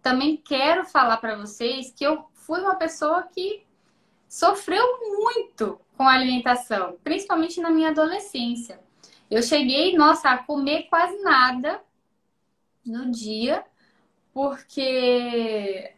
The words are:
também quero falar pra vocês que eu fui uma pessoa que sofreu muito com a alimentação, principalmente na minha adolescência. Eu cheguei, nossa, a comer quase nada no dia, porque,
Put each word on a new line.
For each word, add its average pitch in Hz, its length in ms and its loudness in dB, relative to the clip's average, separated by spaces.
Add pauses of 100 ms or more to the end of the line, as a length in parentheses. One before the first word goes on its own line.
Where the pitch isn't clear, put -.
também 269 340 0
quero 302 500 0
falar 240 320 4
pra 220 180 -6
vocês 233 560 -8
que - 120 -8
eu 302 300 0
fui 330 260 -6
uma 381 160 0
pessoa 320 480 -2
que 381 400 -8 (640)
sofreu 392 560 2 (160)
muito 440 800 -4 (160)
com 262 80 0
a 262 100 8
alimentação, 247 880 -2
principalmente 349 580 -2
na 330 100 -2
minha 320 200 4
adolescência. 302 880 -4 (500)
Eu 220 120 2
cheguei, 294 540 2
nossa, 294 340 6
a 247 80 2
comer 294 460 -2
quase 359 380 0
nada 269 600 2 (1040)
no 247 260 -8
dia, 226 540 -4 (680)
porque, 247 1700 -2